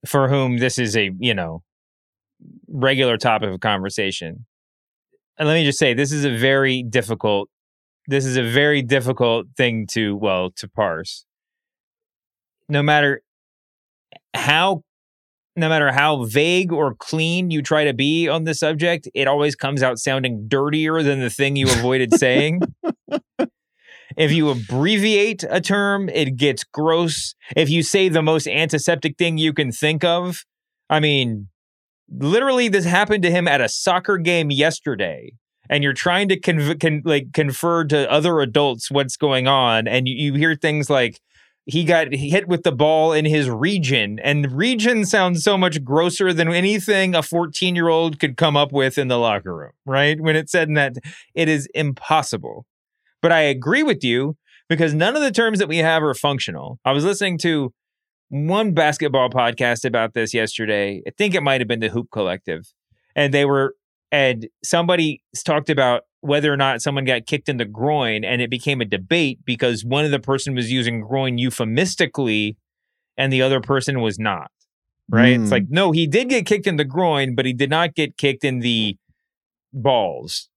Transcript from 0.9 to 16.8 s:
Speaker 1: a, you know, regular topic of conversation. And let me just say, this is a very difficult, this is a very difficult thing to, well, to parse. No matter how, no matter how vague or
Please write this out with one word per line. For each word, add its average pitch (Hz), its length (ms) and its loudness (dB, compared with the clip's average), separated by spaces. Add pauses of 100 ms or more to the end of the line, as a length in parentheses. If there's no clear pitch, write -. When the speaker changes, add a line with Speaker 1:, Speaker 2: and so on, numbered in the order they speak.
Speaker 1:
a, 104 140 2 (100)
you 120 140 0
know, 85 300 -6 (1040)
regular 131 500 2
topic 107 340 0
of 92 80 -8
conversation. 95 880 -4 (920)
And 156 100 0
let 151 80 4
me 165 100 4
just 139 140 0
say, 131 140 6
this 139 180 0
is 147 140 -2
a 131 120 0
very 131 460 2
difficult, 107 680 -2 (580)
this 139 180 -2
is 127 120 -2
a 127 60 0
very 143 380 2
difficult 120 680 0 (100)
thing 113 340 0
to, 107 240 -2
well, 95 420 -2
to - 100 -14
parse. 90 580 -6 (1400)
No 147 120 2
matter 147 400 2 (1120)
how, 160 480 2 (720)
no 165 140 0
matter 147 220 4
how 143 340 2
vague 165 460 2
or 143 240 -2